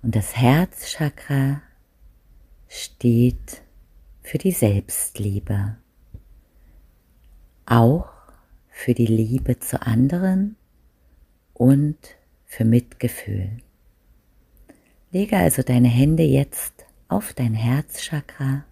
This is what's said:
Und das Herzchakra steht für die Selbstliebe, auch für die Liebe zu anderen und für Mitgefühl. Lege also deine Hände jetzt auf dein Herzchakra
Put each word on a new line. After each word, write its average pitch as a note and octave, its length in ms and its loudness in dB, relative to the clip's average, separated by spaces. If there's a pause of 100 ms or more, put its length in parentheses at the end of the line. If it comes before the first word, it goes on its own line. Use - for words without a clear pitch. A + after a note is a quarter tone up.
Und A#2 140 -2
das G2 200 -4
Herzchakra C#3 1300 0 (1040)
steht - 960 -2 (600)
für - 180 -8
die F#3+ 120 -2
Selbstliebe, G2+ 1300 -4 (1900)
auch A#2 420 4 (580)
für - 280 -4
die A#2 100 0
Liebe A2+ 540 0
zu - 220 -8
anderen F3+ 760 0 (960)
und C#3 420 4 (480)
für - 220 -4
Mitgefühl. A2 920 -2 (1500)
Lege G3+ 260 0
also E3 240 2
deine B2 260 4
Hände C#3+ 360 4
jetzt - 640 -2 (220)
auf G3+ 260 -6
dein A#2+ 200 -4
Herzchakra C3+ 1200 -4